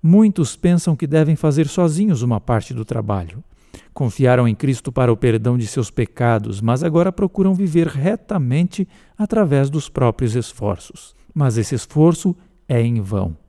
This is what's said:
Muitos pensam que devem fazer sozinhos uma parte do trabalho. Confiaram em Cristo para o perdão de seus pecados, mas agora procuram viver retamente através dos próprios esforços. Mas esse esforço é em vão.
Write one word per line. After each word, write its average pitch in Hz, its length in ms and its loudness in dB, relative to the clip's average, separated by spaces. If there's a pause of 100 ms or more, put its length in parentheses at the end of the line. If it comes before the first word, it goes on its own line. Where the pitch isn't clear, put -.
Muitos 190 540 4
pensam 175 400 2
que 160 100 -6
devem 156 300 2
fazer 151 320 0
sozinhos 170 540 0
uma 120 180 0
parte 113 340 -2
do 113 120 -8
trabalho. 101 580 -6 (500)
Confiaram 123 540 2
em 110 80 2
Cristo 135 360 -4
para 123 200 0
o 113 60 2
perdão 120 400 0
de 113 100 -4
seus 117 220 -4
pecados, 110 720 -2
mas 123 220 0
agora 170 280 0
procuram 190 420 0
viver 170 340 0
retamente 165 1000 -2 (300)
através 165 520 2
dos 147 200 -4
próprios 120 460 -2
esforços. - 800 -8 (180)
Mas 131 240 0
esse 117 180 -2
esforço 165 600 0 (340)
é 120 120 2
em 117 200 0
vão. 95 340 -4 (140)